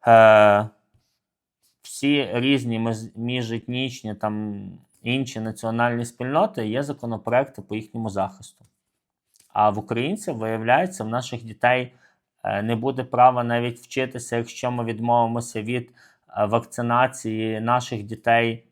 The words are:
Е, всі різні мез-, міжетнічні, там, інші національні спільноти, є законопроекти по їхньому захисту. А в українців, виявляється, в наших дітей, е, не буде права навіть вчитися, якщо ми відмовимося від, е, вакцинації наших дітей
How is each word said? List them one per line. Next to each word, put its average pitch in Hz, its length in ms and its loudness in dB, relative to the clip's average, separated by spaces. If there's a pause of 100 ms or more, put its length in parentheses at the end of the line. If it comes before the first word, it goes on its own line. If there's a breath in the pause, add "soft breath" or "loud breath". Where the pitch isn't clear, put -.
Е, 107 600 8 (1120)
всі 139 520 0
різні 120 460 0
мез-, 113 360 -4
міжетнічні, 120 1000 -6
там, 107 480 -6 (380)
інші 123 380 -4
національні 117 680 -2
спільноти, 131 640 -2
є 120 160 -4
законопроекти 120 760 -4
по 104 140 -10
їхньому 110 340 -8
захисту. - 560 -8 (880)
А 107 160 4
в 104 100 -2
українців, 139 580 -4
виявляється, 113 680 0
в 107 40 -6
наших 120 360 -6
дітей, 123 500 -2 (500 soft breath)
е, 101 180 -2
не 113 140 -2
буде 127 280 -4
права 123 400 4
навіть 120 360 -4
вчитися, 131 580 -6
якщо 117 340 -6
ми 120 120 -4
відмовимося 117 760 -2
від, 120 280 -6 (480 soft breath)
е, 104 80 2
вакцинації 117 1120 -2
наших 120 440 -2
дітей 117 680 0